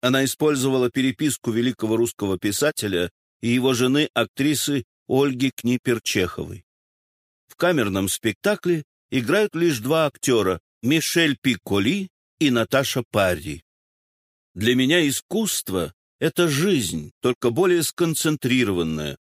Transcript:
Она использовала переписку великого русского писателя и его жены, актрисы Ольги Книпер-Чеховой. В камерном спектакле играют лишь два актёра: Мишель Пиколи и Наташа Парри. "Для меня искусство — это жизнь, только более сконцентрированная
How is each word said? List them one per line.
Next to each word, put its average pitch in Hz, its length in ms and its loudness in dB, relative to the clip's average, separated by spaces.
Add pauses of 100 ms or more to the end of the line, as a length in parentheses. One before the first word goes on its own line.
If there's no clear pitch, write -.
Она 131 220 2
использовала 131 640 2
переписку 131 600 -2
великого 113 460 -2
русского 101 420 -2
писателя 98 720 -2 (300)
и 117 80 -2
его 127 240 2
жены, 127 400 2
актрисы 139 720 -2 (220)
Ольги 131 440 0
Книпер-Чеховой. 101 1120 -4 (840)
В - 80 -20
камерном 101 540 0
спектакле 175 720 -2 (280)
играют 151 440 0
лишь 165 240 0
два 151 280 0
актёра: 104 520 0 (220)
Мишель 151 600 2
Пиколи 123 680 -2 (300)
и 147 100 2
Наташа 123 640 0
Парри. 82 520 -2 (920)
"Для 107 200 2
меня 147 340 4
искусство — 127 880 -4 (260)
это 165 280 0
жизнь, 135 640 -2 (100)
только 123 280 0
более 170 340 2
сконцентрированная 101 1400 -2